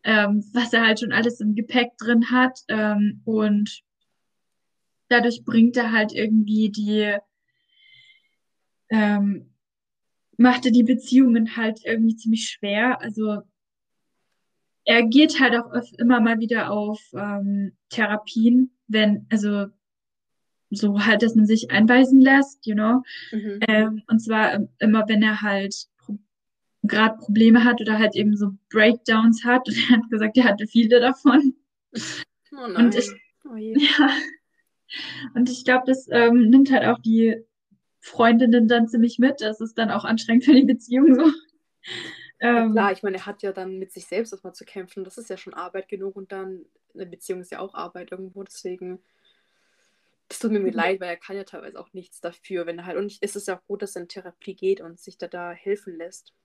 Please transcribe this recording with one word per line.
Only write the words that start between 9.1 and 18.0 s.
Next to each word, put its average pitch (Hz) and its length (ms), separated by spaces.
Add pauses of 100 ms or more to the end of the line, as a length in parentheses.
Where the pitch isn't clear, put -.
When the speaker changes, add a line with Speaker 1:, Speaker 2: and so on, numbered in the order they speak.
Speaker 1:
macht 247 260
er 247 80
die 240 120
Beziehungen 240 720
halt 220 280
irgendwie 226 320
ziemlich 220 320
schwer. 214 540
Also 214 400 (1400)
er 233 200
geht 277 360
halt 247 140
auch 240 180
öf-, 240 260
immer 240 220
mal 226 200
wieder 226 300
auf, 208 300 (140)
ähm, 202 580 (180)
Therapien, 226 800 (180)